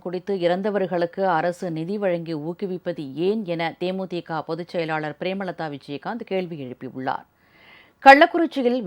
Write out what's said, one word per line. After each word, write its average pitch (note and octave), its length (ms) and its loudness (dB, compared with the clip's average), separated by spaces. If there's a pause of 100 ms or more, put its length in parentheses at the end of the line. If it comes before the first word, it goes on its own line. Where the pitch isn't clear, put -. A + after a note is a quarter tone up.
குடித்து F#3 300 -4 (120)
இறந்தவர்களுக்கு F#3 760 0 (160)
அரசு F3 300 -2 (100)
நிதி E3+ 240 -4
வழங்கி E3+ 340 -2 (120)
ஊக்குவிப்பது F3 580 -6 (220)
ஏன் A3 140 0 (120)
என E3 160 -2 (100)
தே F3+ 160 -2
மு F#3+ 160 -6
தி F3 160 -4
க D#3+ 200 -4
பொதுச் E3 260 -6
செயலாளர் D#3 480 -4
பிரேமலதா F3+ 520 -4
விஜயகாந்த் E3+ 580 -10
கேள்வி F3+ 340 -4
எழுப்பியுள்ளார். C3 600 -8 (800)
கள்ளக்குறிச்சியில் C#4 840 8